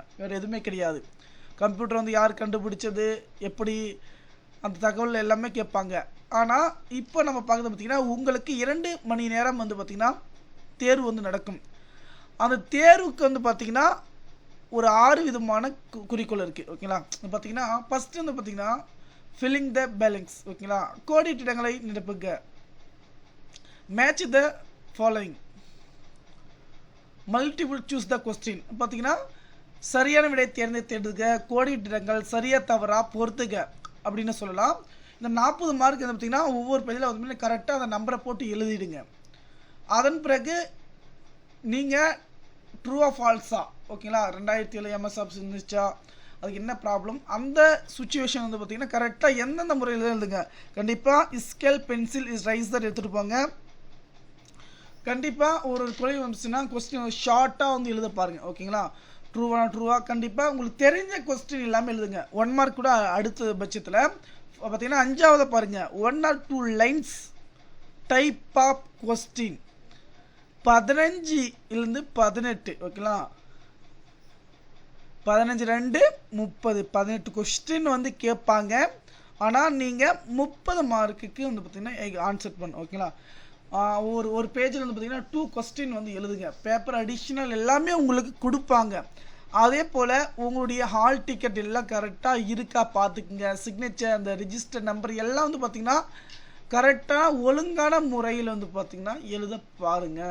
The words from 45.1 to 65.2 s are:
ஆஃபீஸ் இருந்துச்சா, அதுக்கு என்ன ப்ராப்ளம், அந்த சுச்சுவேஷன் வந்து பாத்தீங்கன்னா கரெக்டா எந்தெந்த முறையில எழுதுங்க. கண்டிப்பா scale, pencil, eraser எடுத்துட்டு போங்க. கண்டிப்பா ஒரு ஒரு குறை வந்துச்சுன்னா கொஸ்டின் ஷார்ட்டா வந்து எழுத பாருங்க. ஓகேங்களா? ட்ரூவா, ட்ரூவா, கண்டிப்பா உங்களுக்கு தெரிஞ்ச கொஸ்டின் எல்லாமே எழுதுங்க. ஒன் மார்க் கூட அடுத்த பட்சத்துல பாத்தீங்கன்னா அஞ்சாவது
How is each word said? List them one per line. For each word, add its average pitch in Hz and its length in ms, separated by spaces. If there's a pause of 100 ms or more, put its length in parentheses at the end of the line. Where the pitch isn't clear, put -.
ஆஃபீஸ் 185 180
இருந்துச்சா, 202 460 (540)
அதுக்கு 202 240
என்ன 240 100 (100)
ப்ராப்ளம், 208 340 (200)
அந்த 277 240 (340)
சுச்சுவேஷன் 254 500
வந்து 220 160
பாத்தீங்கன்னா 220 360
கரெக்டா 240 320 (160)
எந்தெந்த 320 340
முறையில 233 320
எழுதுங்க. 202 300 (360)
கண்டிப்பா 233 380 (320)
scale, 277 320 (100)
pencil, 240 340 (120)
eraser 220 500
எடுத்துட்டு 202 320
போங்க. 208 200 (1700)
கண்டிப்பா 269 420 (200)
ஒரு 247 140
ஒரு 240 160
குறை 262 220
வந்துச்சுன்னா 240 380 (120)
கொஸ்டின் 233 480
ஷார்ட்டா 254 560
வந்து 247 180
எழுத 220 140 (100)
பாருங்க. 180 320
ஓகேங்களா? 196 320 (520)
ட்ரூவா, 233 280 (120)
ட்ரூவா, 226 220 (140)
கண்டிப்பா 233 420
உங்களுக்கு 254 340
தெரிஞ்ச 381 280 (140)
கொஸ்டின் 269 400
எல்லாமே 226 260
எழுதுங்க. 196 280 (200)
ஒன் 233 160
மார்க் 269 220
கூட 254 100 (280)
அடுத்த 214 440
பட்சத்துல 196 400 (720)
பாத்தீங்கன்னா 262 320
அஞ்சாவது 294 400 (100)